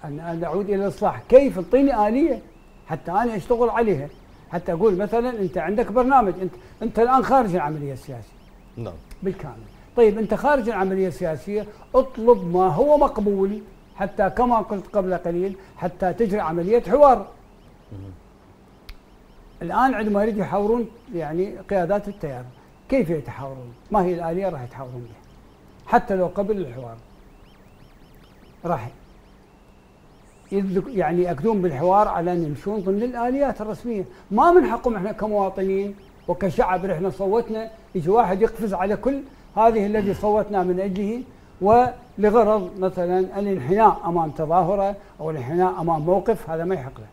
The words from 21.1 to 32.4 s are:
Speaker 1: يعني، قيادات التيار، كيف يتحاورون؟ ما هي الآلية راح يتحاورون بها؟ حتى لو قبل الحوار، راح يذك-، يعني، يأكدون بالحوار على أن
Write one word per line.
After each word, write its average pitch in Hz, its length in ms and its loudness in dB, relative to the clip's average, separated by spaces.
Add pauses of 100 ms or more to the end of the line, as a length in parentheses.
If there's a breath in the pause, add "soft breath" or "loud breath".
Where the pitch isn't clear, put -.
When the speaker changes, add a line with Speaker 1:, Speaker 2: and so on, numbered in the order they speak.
Speaker 1:
يعني، 170 420 -4 (120)
قيادات 202 380 0
التيار، 139 360 -10 (460 soft breath)
كيف 240 200 2
يتحاورون؟ 131 640 -8 (180)
ما 202 120 2
هي 180 100 0
الآلية 170 360 -4
راح 139 140 -8
يتحاورون 127 380 -14
بها؟ 113 200 -20 (680)
حتى 233 280 2
لو 185 120 0
قبل 202 300 -4
الحوار، 120 400 -10 (1700)
راح 135 240 -4 (1600)
يذك-، 190 360 -2
يعني، 175 360 0
يأكدون 175 380 0
بالحوار 180 460 4
على 175 240 -2
أن 175 120 0